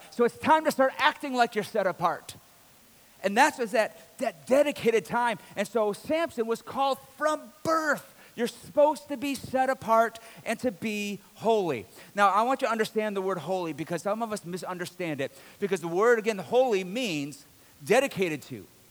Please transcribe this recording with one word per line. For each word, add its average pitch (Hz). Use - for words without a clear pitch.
So 240
it's 233
time 311
to 294
start 262
acting 285
like 240
you're 208
set 196
apart. 170
And 202
that's, 294
is 233
that, 214
that 196
dedicated 254
time. 233
And 202
so 214
Samson 302
was 185
called 269
from 302
birth. 311
You're 233
supposed -
to 285
be 277
set 262
apart 226
and 226
to 247
be 208
holy. 175
Now, 202
I 202
want 262
you 254
to 214
understand 214
the 190
word 190
holy 165
because 160
some 214
of 226
us 208
misunderstand 175
it. 135
Because 190
the 170
word, 220
again, 214
holy 202
means 180
dedicated 185
to, 107